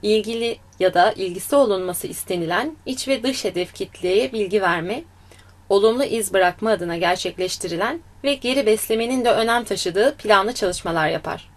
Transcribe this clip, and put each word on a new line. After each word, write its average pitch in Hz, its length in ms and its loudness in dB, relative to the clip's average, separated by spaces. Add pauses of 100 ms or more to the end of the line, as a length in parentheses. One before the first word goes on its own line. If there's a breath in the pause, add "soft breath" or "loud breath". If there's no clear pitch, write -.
ilgili 220 560 0 (200)
ya 180 160 2
da 180 180 6
ilgisi 185 440 -2
olunması 190 500 2
istenilen 180 720 -4 (100)
iç 254 220 -6
ve 262 140 0
dış 262 220 -2
hedef 180 300 -4
kitleye 196 580 -2
bilgi 208 300 0
verme, 180 420 -2 (640 soft breath)
olumlu 220 360 4
iz 214 280 -4
bırakma 190 380 2
adına 175 260 -2
gerçekleştirilen 185 1040 -2 (240)
ve 277 100 2
geri 262 320 0
beslemenin 226 580 0
de 240 60 4
önem 233 340 2
taşıdığı 196 520 0
planlı 208 360 2
çalışmalar 170 560 -2
yapar. 165 480 -6